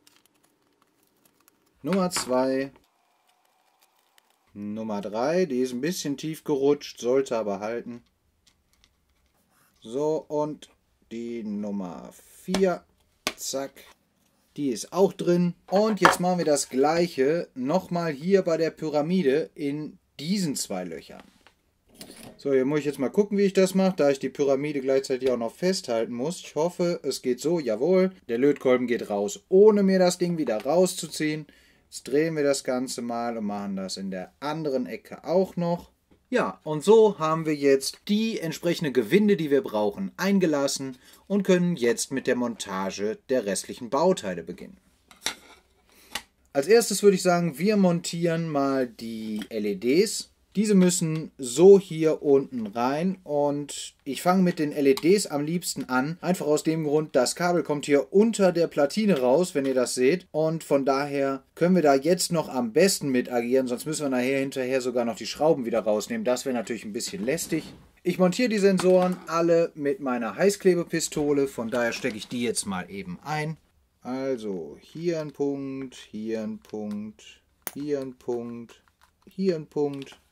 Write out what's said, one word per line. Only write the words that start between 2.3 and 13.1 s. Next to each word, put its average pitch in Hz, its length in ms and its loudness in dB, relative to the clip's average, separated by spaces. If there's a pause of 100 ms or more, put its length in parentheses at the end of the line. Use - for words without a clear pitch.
Nummer 104 420 -8
drei, 127 460 -2
die 127 140 -2
ist 127 120 -2
ein 123 80 -6
bisschen 151 360 -4
tief 156 260 -10
gerutscht, 143 580 0
sollte 127 360 0
aber 104 240 -4
halten. 117 420 -8 (1800)
So, 147 460 -4
und 151 420 -6 (440)
die 117 320 -8
Nummer 101 680 -8 (320)
vier. 185 400 0 (540)